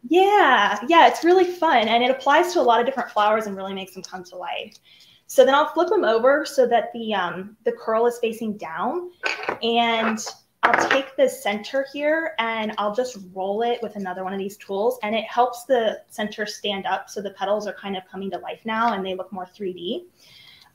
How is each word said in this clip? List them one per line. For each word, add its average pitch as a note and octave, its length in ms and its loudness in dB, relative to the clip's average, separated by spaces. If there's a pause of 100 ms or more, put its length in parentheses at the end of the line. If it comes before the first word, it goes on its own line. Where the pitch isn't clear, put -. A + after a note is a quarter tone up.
Yeah, D4+ 680 4 (100)
yeah, D#4+ 200 8
it's - 160 2
really F4+ 220 6
fun, D4+ 420 2
and A#3 160 2
it B3+ 80 2
applies D4+ 420 2
to F4 60 2
a - 20 2
lot A#3+ 180 4
of A#3 60 2
different C4 240 -4
flowers G#3+ 380 0
and G3 100 -8
really G3 160 -8
makes F#3+ 220 -12
them F#3 80 -16
come F#3 220 -14
to F3+ 120 -20
life. - 380 -10 (500)
So - 180 6
then C4+ 120 6
I'll D4 140 2
flip F4 200 0
them F4+ 160 2
over A#3+ 400 4
so B3 220 2
that A3+ 260 0
the, A3 220 -4
um, F3+ 480 -6
the A#3+ 80 0
curl A#3 340 -2
is A#3+ 140 0
facing A3+ 380 -4
down, A#3+ 520 -6 (540)
and A3+ 560 0 (420)
I'll - 280 2
take C4+ 260 0
the C4+ 120 4
center B3+ 640 -4
here D#4 460 -2
and A3+ 400 -4
I'll G#3 160 -2
just B3 240 -4 (160)
roll G3 300 -4
it A#3+ 180 -2
with G#3 140 -8
another F#3+ 280 -8
one F#3 100 -8
of G3 60 -6
these G3 180 -8
tools, G#3+ 440 -2
and G#3+ 140 -4
it A3 100 -2
helps B3 400 0
the A#3 440 0
center G#3+ 360 -8
stand G3+ 400 -6
up F#3+ 240 -4
so G#3 140 -10
the G3 80 -8
petals G3+ 340 -4
are F#3+ 80 -8
kind G3 240 -8
of F#3 80 -10
coming G3 260 -10
to F3 60 -8
life E3+ 280 -12
now A3+ 280 0
and F#3+ 100 -4
they F#3+ 120 -4
look F#3 160 -12
more F#3 160 -12
three F#3+ 260 -8
D. F#3+ 320 -8 (680)